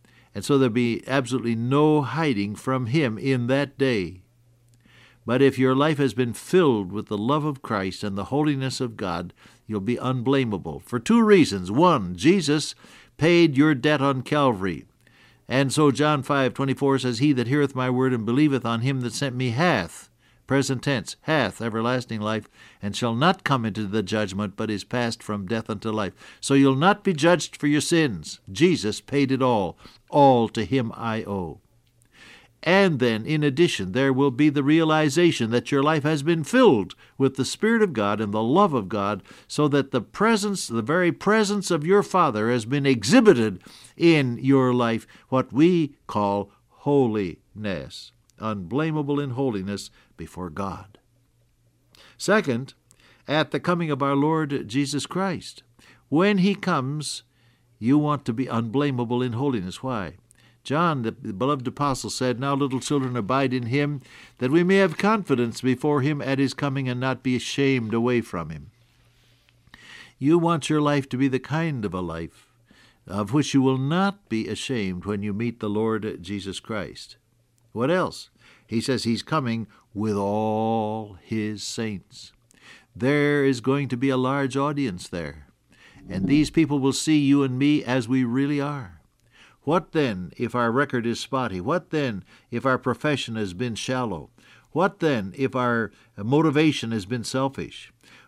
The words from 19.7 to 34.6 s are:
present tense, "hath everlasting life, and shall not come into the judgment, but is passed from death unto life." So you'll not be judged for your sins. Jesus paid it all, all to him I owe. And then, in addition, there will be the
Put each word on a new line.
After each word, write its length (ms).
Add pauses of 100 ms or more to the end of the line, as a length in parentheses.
present 360
tense, 400
"hath 380
everlasting 600
life, 280 (320)
and 140
shall 220
not 260
come 220
into 220
the 160
judgment, 520
but 160
is 140
passed 380
from 240
death 220
unto 220
life." 220 (280)
So 140
you'll 220
not 260
be 120
judged 420
for 100
your 140
sins. 580 (140)
Jesus 480
paid 320
it 100
all, 340 (320)
all 420
to 140
him 300
I 300
owe. 340 (1040)
And 360
then, 280
in 180
addition, 480
there 200
will 200
be 160
the 160